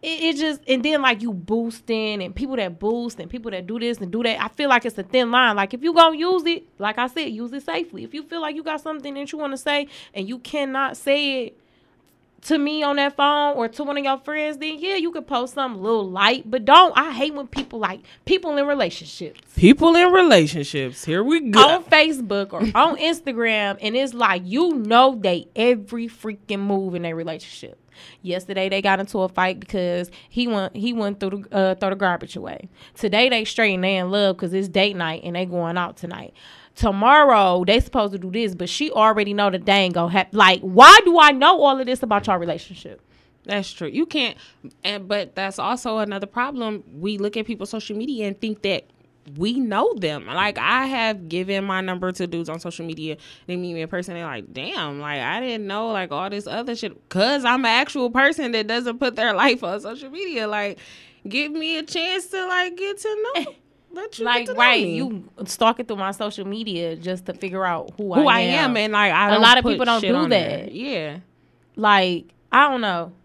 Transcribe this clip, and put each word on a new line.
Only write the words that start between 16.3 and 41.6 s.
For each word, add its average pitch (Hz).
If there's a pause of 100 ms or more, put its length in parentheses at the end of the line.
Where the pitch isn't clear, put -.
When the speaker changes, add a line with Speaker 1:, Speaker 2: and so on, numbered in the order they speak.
Speaker 1:
But 233
don't, 320
I 302
hate 277
when 285
people, 247
like, 190 (240)
people 349
in 285
relationships. 185 (140)
Speaker 2:
People 285
in 349
relationships. 160
Here 170
we 302 (120)
go. 214
Speaker 1:
On 320
Facebook 247
or 175
Speaker 2:
<laughs> 214
Speaker 1:
on 285
Instagram, 233
and 214
it's 262
like, 196
you 302
know 240
they 190
every 233
freaking 214
move 190
in 175
their 165
relationship. - (440)
Yesterday 190
they 196
got 196
into 196
a 185
fight 185
because 180 (180)
he 240
went, 196
he 214
went 202
through 196
the, -
uh, 190
throw 190
the 190
garbage 180
away. - (280)
Today 220
they 233
straight 214
and 180
they 190
in 180
love 196
'cause 175
it's 190
date 190
night 165
and 175
they 185
going 175
out 180
tonight. - (420)
Tomorrow 208
they 220
supposed 208
to 202
do 185
this, 202
but 170
she 302
already 214
know 202
that 185
they 202
ain't 190
gonna 170
hap-, 185
like, 190
why 247
do 349
I 302
know 285